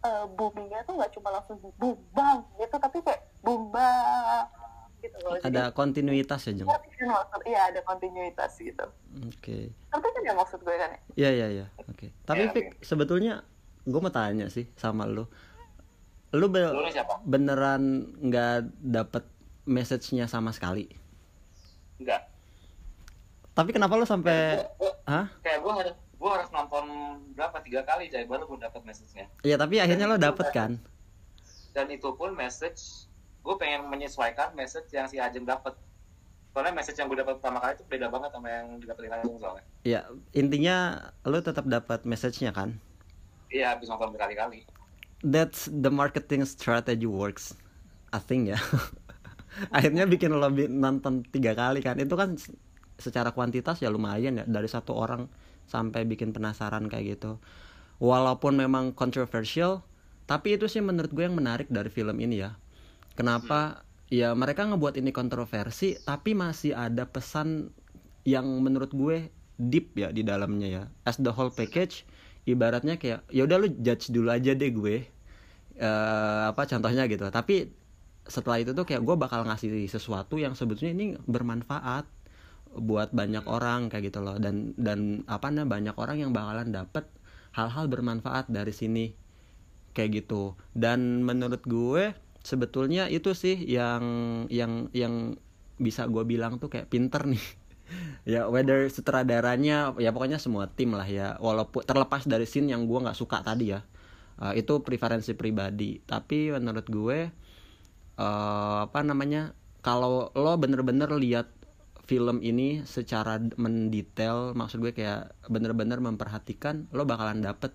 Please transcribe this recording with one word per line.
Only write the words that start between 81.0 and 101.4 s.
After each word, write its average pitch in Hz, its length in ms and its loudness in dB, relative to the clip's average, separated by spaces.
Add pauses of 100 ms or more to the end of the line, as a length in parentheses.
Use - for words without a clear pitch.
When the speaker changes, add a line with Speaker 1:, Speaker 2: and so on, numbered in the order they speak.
Speaker 2:
bermanfaat 123 800 -2 (720)
buat 110 360 0
banyak 107 360 0
Speaker 3:
Hmm. 113 80 -2
Speaker 2:
orang 120 320 2
kayak 101 240 -4
gitu 104 100 -6
loh. 98 160 -4
Dan, 104 380 -2
dan 104 500 0
apa 117 240 -4
namanya, 147 220 0
banyak 104 260 -2
orang 127 220 -4
yang 139 160 -2
bakalan 110 340 -2
dapet 101 380 -6 (480)
hal-hal 120 320 0
bermanfaat 123 640 -2
dari 104 240 -2
sini 113 400 -2 (800)
kayak 107 320 0
gitu. 98 300 -2 (200)
Dan 123 480 2
menurut 123 400 0
gue 127 480 2 (320)
sebetulnya 135 640 0
itu 165 280 2
sih 185 200 2
yang, 120 480 0 (440)
yang, 117 440 0
yang 117 440 0 (420)
bisa 117 300 0
gue 113 180 2
bilang 117 320 0
tuh - 140 -8
kayak - 180 -6
pinter 127 380 2
nih. 123 160 2
<laughs> - 100 -14 (720)
Ya, 113 240 2
whether 135 400 6
sutradaranya, 131 1040 2
ya 113 160 2
pokoknya 131 240 0
semua 107 320 -2
tim 120 240 0
lah 98 160 -2
ya. 98 320 -4